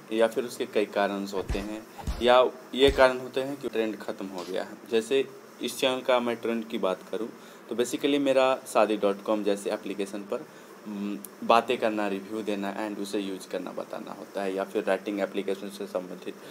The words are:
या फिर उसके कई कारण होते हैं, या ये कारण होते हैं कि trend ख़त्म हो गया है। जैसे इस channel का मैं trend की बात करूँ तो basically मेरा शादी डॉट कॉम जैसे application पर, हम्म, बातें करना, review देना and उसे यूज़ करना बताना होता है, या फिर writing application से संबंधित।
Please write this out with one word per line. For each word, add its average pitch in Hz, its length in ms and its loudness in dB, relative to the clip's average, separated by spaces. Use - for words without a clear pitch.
या 113 140 6
फिर 117 180 0
उसके 120 220 -6
कई 110 180 2
कारण 101 420 0
होते 98 320 -2
हैं, 107 280 -8
या 123 240 8
ये 135 160 8
कारण 131 280 6
होते 127 220 -4
हैं 135 200 -4
कि 123 80 -4
trend 110 280 0
ख़त्म 101 300 -8
हो 95 240 -8
गया 95 120 -2
है। 101 140 -10
जैसे 131 380 2
इस 120 160 -4
channel 127 220 2
का 123 200 4
मैं 120 160 0
trend 113 320 -2
की 117 100 -4
बात 92 220 0
करूँ 107 180 -4
तो 120 60 -6
basically 139 440 0
मेरा 131 480 4
शादी 107 300 4
डॉट 101 260 2
कॉम 107 220 0
जैसे 98 260 0
application 98 480 -4
पर, 120 280 -6
हम्म, 101 320 -6
बातें 117 320 4
करना, 107 300 0
review 98 340 -6
देना 101 460 -4
and 104 100 -8
उसे 101 200 -4
यूज़ 95 300 -6
करना 92 220 -6
बताना - 420 -10
होता 95 300 -8
है, 95 120 -2
या 95 100 0
फिर 101 200 -2
writing 98 360 0
application 98 480 -2
से 101 180 -10
संबंधित। 90 480 -8